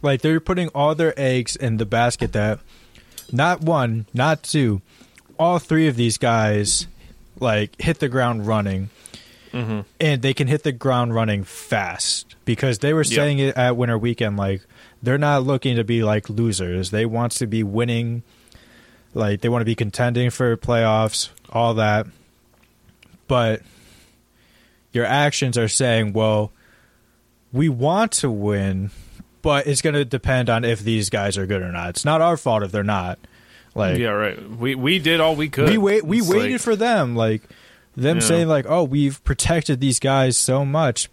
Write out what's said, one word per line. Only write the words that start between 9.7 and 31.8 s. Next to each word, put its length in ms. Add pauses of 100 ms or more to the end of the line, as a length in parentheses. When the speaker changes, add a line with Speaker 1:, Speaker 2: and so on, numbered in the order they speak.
Speaker 1:
And 240
they 100
can 140
hit 160
the 80
ground 440
running 280
fast 1000
because 340
they 160
were 80
Speaker 2:
Yep. 100
Speaker 1:
saying 280
it 160
at 200
Winter 220
Weekend, 380
like, 240 (420)
they're 160
not 240
looking 340
to 60
be, 220
like, 260
losers. 640
They 140
want 260
to 160
be 160
winning. 580 (880)
Like, 280
they 80
wanna 160
be 100
contending 560
for 260
playoffs, 720 (180)
all 260
that. 320 (1200)
But 360 (1300)
your 140
actions 520
are 100
saying, 440
"Well, 400 (1000)
we 160
want 440
to 180
win, 600 (520)
but 240
it's 160
gonna 220
depend 460
on 140
if 160
these 300
guys 280
are 80
good 160
or 100
not. 180